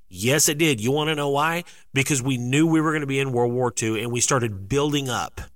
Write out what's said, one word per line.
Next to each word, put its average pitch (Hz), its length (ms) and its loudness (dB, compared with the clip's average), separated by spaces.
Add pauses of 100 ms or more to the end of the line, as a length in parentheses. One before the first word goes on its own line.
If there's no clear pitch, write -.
(120)
Yes, 123 380 2
it 147 80 -2
did. 147 240 2
You 123 100 0
wanna 151 220 0
know 147 160 -2
why? 160 360 0 (280)
Because 135 260 0
we 131 160 -2
knew 127 300 2
we 160 160 4
were 156 120 0
gonna 151 120 -2
be 135 140 -2
in 139 120 -2
World 120 220 2
War 123 160 0
Two, 110 260 -2
and 117 160 -4
we 120 100 -2
started 110 460 0
building 143 400 0
up 107 320 -4 (160)